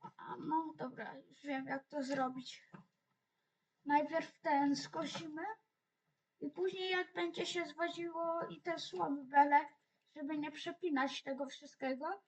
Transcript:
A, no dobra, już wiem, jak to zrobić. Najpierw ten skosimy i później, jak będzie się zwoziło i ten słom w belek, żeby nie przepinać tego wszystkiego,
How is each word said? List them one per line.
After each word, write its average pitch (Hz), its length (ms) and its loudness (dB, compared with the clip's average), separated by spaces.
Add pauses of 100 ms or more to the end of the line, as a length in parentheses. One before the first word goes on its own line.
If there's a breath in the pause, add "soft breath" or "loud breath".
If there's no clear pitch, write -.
(160)
A, - 200 -10
no 311 400 0
dobra, 240 380 -8
już - 280 -20
wiem, 269 240 -2
jak 269 220 -4
to 285 140 -4
zrobić. 262 600 -2 (1200)
Najpierw 302 560 2
ten 285 360 4
skosimy 320 680 -6 (960)
i 285 100 -4
później, 370 400 0
jak 370 220 0
będzie 349 340 -2
się 339 200 -2
zwoziło 330 840 -2
i 320 100 -12
ten 330 180 -2
słom 294 460 -2
w 254 40 -14
belek, 285 400 8 (480)
żeby 302 220 -4
nie 294 120 -4
przepinać 294 720 -2
tego 269 240 -2
wszystkiego, 277 800 -4